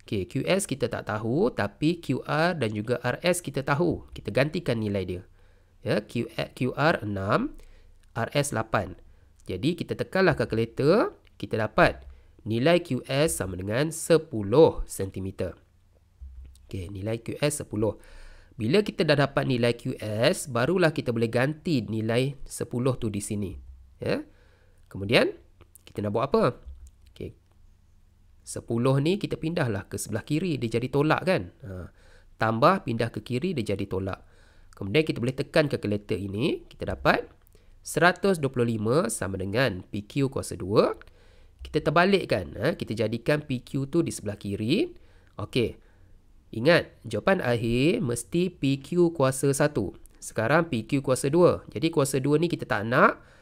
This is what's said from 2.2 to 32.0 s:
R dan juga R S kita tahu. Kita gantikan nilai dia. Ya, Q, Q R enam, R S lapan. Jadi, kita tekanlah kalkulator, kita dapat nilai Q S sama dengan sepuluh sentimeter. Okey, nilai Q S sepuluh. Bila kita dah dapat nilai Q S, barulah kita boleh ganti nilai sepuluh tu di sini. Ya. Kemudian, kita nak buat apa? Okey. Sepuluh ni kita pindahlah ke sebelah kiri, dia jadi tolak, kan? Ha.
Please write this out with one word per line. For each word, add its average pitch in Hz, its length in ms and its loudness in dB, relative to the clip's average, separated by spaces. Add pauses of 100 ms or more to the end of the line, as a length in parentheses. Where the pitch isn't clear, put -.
R 160 320 0
dan 123 160 -2
juga 110 320 -2
R 123 200 -2
S 175 200 0
kita 135 240 -6
tahu. 147 480 0
Kita - 160 -8
gantikan 139 480 0
nilai 101 280 -2
dia. 92 160 -8 (600)
Ya, 139 200 -2
Q, 117 280 -4
Q 131 440 -4
R 151 280 2
enam, 104 560 -2 (560)
R 113 160 -4
S 143 240 0
lapan. 113 400 -2 (520)
Jadi, 135 280 -2
kita - 240 -6
tekanlah 180 400 2
kalkulator, 131 800 0 (160)
kita 107 240 -6
dapat 120 480 2 (360)
nilai 143 400 2
Q 127 240 -6
S 147 320 0
sama 95 160 -4
dengan 113 400 -2
sepuluh 120 960 4
sentimeter. 95 640 -6 (1120)
Okey, 95 240 -8
nilai 104 320 -6
Q - 160 -4
S 147 240 0
sepuluh. 107 400 0 (560)
Bila 160 240 4
kita 208 240 0
dah 151 80 6
dapat 139 320 2
nilai 120 320 2
Q 131 240 -6
S, 120 480 0
barulah 151 400 4
kita 127 240 -2
boleh 117 160 2
ganti 127 560 0
nilai 113 560 0
sepuluh 123 560 -2
tu 120 80 -2
di 101 160 -4
sini. 101 320 -4 (480)
Ya. 262 240 -2 (640)
Kemudian, 135 420 2 (560)
kita - 160 -8
nak 104 80 -2
buat 117 160 0
apa? 226 140 4 (720)
Okey. - 180 -10 (1120)
Sepuluh 127 560 0
ni 170 160 2
kita - 240 -4
pindahlah 151 480 -2
ke - 80 -8
sebelah - 240 -4
kiri, 151 400 -2
dia 117 160 -2
jadi 127 160 -2
tolak, 143 320 2
kan? 143 240 0 (160)
Ha. 92 240 -12 (480)